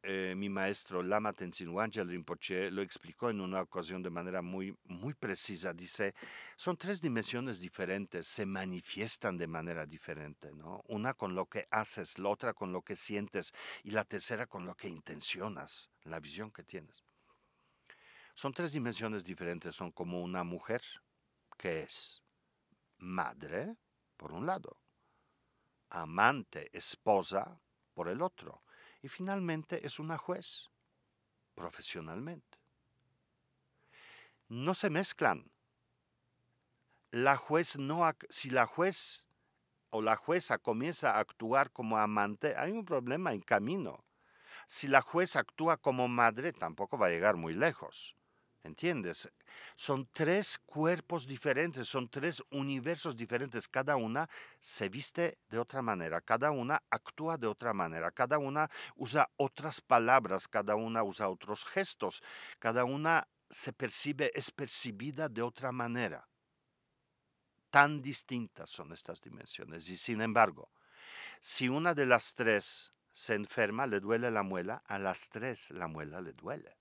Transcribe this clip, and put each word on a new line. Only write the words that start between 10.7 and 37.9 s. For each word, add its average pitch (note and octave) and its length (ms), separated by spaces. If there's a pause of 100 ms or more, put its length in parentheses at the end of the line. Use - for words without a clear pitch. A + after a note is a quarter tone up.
Una A2+ 260
con F#2+ 180
lo F#2 140
que - 240
haces, G#2+ 480
la G2 100
otra G#2+ 240
con F#2 180
lo F2+ 120
que G2+ 120
sientes - 560 (300)
y - 80
la G#2 140
tercera A2 420
con F#2+ 180
lo F2+ 120
que G#2 140
intencionas, F2 1000 (140)
la D#2+ 160
visión E2 320
que - 120
tienes." D#2 400 (1300)
Son C#3 180
tres E3+ 180
dimensiones A2+ 540
diferentes, F2 500
son F2 160
como F2+ 300
una F2+ 240
mujer F2 360 (760)
que D#2+ 240
es - 420 (720)
madre, F2+ 800 (400)
por D2 160
un F2+ 140
lado, - 360 (1080)
amante, F#2 840
esposa, - 880 (340)
por E2+ 140
el G#2 140
otro, - 420 (380)
y C#3 80
finalmente F3+ 760
es D3 140
una D#3 180
juez, - 520 (840)
profesionalmente. F2 1040 (1900)
No C3 260
se G3 160
mezclan. D3+ 600 (1600)
La C3+ 240
juez D3+ 420
no D3+ 280